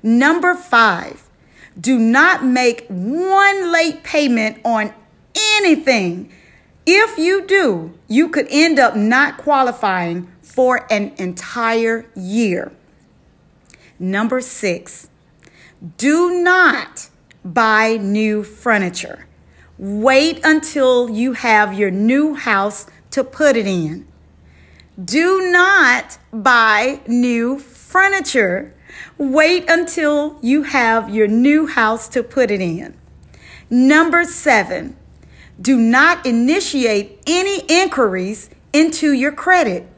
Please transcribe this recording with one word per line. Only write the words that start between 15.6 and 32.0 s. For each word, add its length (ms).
do 460
not 680
buy 520
new 480
furniture. 840
Wait 680
until 680
you 220
have 440
your 140
new 460
house 500
to 140
put 320
it 100
in. 400
Do 460
not 680
buy 760
new 500
furniture. 1120
Wait 500
until 720
you 220
have 500
your 140
new 400
house 440